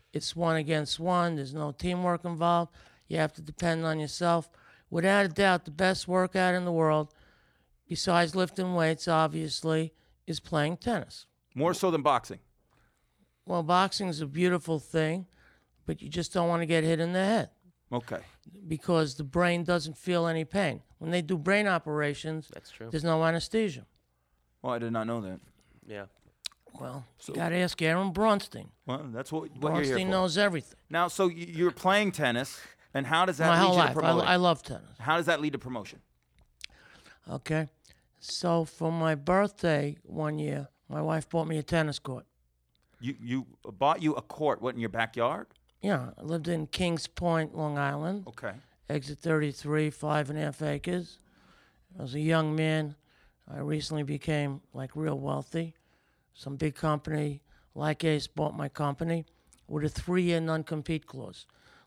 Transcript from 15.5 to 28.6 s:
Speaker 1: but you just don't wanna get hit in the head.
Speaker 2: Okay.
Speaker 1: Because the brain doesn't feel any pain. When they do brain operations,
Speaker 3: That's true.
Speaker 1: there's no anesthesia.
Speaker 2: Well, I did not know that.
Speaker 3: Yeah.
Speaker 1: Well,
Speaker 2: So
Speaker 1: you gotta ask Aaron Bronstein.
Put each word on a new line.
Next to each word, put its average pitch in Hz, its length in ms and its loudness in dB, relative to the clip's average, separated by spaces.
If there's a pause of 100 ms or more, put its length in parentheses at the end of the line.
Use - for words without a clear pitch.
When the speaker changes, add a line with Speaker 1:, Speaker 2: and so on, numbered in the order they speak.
Speaker 1:
but 160 160 -6
you 139 60 -10
just 160 240 -4
don't 170 160 2
wanna 170 180 2
get 160 180 4
hit 160 160 4
in 170 120 0
the 185 120 2
head. 202 260 2 (420)
Speaker 2:
Okay. 120 280 -4 (480)
Speaker 1:
Because 160 480 0
the 156 80 -6
brain 175 400 2
doesn't 160 320 -2
feel 170 320 0
any 160 160 0
pain. 175 380 -2 (160)
When 165 120 -6
they 180 120 0
do 165 140 -2
brain 196 300 2
operations, 151 840 -2
Speaker 3:
That's - 180 -18
true. - 200 -14
Speaker 1:
there's 151 140 -2
no 165 200 4
anesthesia. 165 600 0 (760)
Speaker 2:
Well, 127 100 -2
I 120 60 -2
did 117 140 -4
not 110 160 0
know 117 120 -2
that. 92 200 -8 (460)
Speaker 3:
Yeah. 101 200 -12 (720)
Speaker 1:
Well, 131 260 -10 (140)
Speaker 2:
So - 140 -14
Speaker 1:
you - 40 -6
gotta 170 200 0
ask 180 260 0
Aaron 175 300 0
Bronstein. 196 560 0 (180)